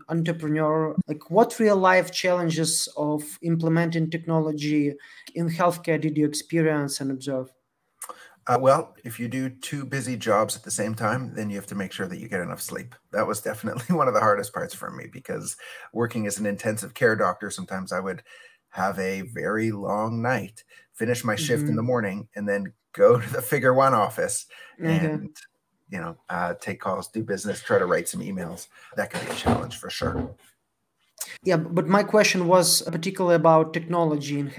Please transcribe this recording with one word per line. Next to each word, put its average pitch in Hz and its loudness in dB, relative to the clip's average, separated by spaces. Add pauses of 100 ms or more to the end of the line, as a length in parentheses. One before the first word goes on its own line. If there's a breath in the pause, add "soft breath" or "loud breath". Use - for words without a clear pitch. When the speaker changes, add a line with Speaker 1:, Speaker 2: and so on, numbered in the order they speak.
Speaker 1:
entrepreneur, 156 0 (120)
like, 156 -10
what 226 2
real 214 4
life 185 4
challenges 165 0 (100)
of 151 -4
implementing 165 0
technology 151 0 (420 loud breath)
in 170 -2
healthcare 170 0
did 156 -2
you 151 4
experience 147 0
and 135 -2
observe? 131 -6 (960 loud breath)
Speaker 2:
Uh, - 4
well, 135 4
if 113 -10
you 120 -4
do 131 -4
two 139 -8
busy 123 -4
jobs 104 2
at - -14
the 101 -12
same 110 -2
time, 117 -2
then 107 -6
you 101 -6
have 98 -10
to - -10
make 95 -6
sure 98 -6
that 90 -10
you - -12
get 95 -4
enough 87 -8
sleep. - -10 (160)
That - 0
was 104 -4
definitely - -4
<laughs> - -
one 147 2
of 120 2
the 107 4
hardest 104 2
parts 85 -6
for - -10
me - -12
because - -8 (380 loud breath)
working 117 -2
as 98 -4
an 104 -2
intensive 101 -4
care 113 4
doctor, 95 -2
sometimes 95 -8
I 92 -2
would 95 -6 (460 loud breath)
have 92 -2
a 95 -4
very 113 -2
long 104 -4
night, 120 -4 (300 soft breath)
finish 117 -2
my 113 -2
shift 123 0
in 110 2
the 113 0
Speaker 1:
Mm-hmm. 117 -2
Speaker 2:
morning, 107 -2
and 104 -4
then 101 -2 (200)
go 113 8
<laughs> - 0
to - -8
the 135 -2
Figure 131 4
One 135 6
office 104 0 (340 loud breath)
Speaker 1:
Okay. 165 2
Speaker 2:
and, 156 -2 (600)
you 92 -8
know, 82 -8 (120)
uh, 87 -2
take 95 -8
calls, 92 -4
do 110 -6
business, 98 -4
try 107 2
to 95 4
write 85 2
some 90 -6
emails. 92 -8 (280 loud breath)
That 101 -4
could 87 -6
be - -6
a - -6
challenge - -2
for - -12
sure. - -4 (1080 loud breath)
Speaker 1:
Yeah, 180 4
b-, 165 -2
but 170 0
my 202 6
question 202 4
was 175 6
particularly 175 2
about 160 6
technology 160 0
in 143 -4